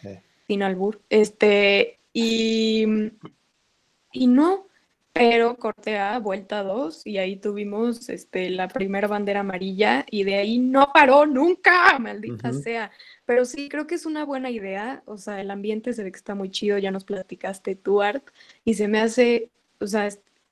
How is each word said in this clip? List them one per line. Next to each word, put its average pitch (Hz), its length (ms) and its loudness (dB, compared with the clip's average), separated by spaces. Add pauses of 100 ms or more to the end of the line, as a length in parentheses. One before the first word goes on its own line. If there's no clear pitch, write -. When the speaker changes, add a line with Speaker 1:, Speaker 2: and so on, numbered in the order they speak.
Speaker 1:
Sí. 101 80 -16 (400)
Speaker 2:
sin 202 140 -2
albur, 196 380 -2 (100)
este, 202 880 4 (140)
y, 226 760 0 (1300)
y 254 140 0
no, 320 400 4 (460)
pero 233 440 4
corté 214 420 -6
a 202 200 -4
vuelta 202 440 -6
dos 247 440 -6
y 208 120 -6
ahí 190 180 -4
tuvimos, 208 720 -6
este, 185 400 -6
la 185 200 -4
primera 196 400 -2
bandera 202 320 -2
amarilla 196 680 0
y 202 140 -2
de 196 120 -2
ahí 214 220 0
no 262 360 4
paró 285 320 8
nunca, 349 720 2
maldita 214 520 -8
Speaker 1:
Ujú. 139 120 -6
Speaker 2:
sea. 233 280 -8 (360)
Pero 247 180 4
sí, 285 240 -8
creo 302 180 -6
que 330 80 -6
es 339 120 -8
una 302 180 -6
buena 262 260 -6
idea, 214 540 -8
o 214 140 -16
sea, 196 220 -10
el 196 100 -8
ambiente 214 420 -6
se 226 100 -8
ve 190 100 -10
que - 40 -20
está - 180 -12
muy 190 160 -8
chido, 202 280 -2
ya 196 120 -2
nos 190 140 -6
platicaste 190 720 -8
tú, 196 240 2
Art, 208 240 -2 (400)
y 226 100 2
se 202 140 -2
me 214 120 2
hace, 233 500 2 (300)
o 208 60 -6
sea, 208 200 -2
es-, 202 140 -10 (320)